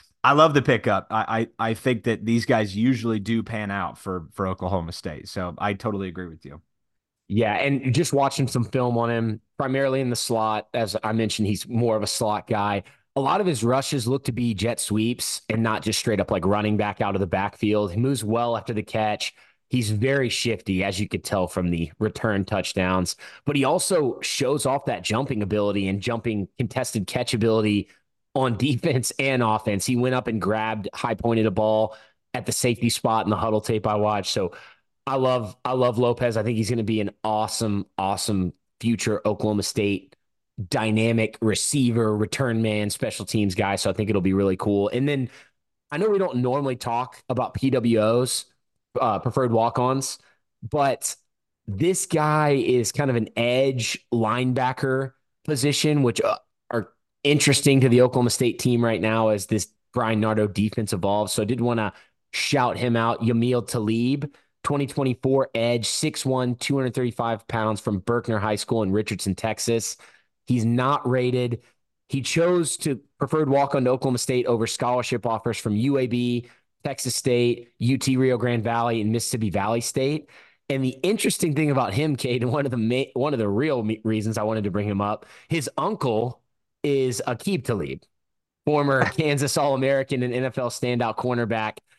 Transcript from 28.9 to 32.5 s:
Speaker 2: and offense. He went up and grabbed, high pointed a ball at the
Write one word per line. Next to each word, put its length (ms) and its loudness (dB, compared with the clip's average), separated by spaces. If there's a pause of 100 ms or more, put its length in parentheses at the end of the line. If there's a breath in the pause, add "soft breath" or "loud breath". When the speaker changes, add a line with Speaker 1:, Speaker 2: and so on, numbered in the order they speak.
Speaker 2:
and 220 0
offense. 440 0
He 100 0
went 200 2
up 120 -2
and 140 -4
grabbed, 520 -2
high 220 -4
pointed 300 2
a 60 2
ball 440 2 (400 loud breath)
at 100 -6
the 60 -4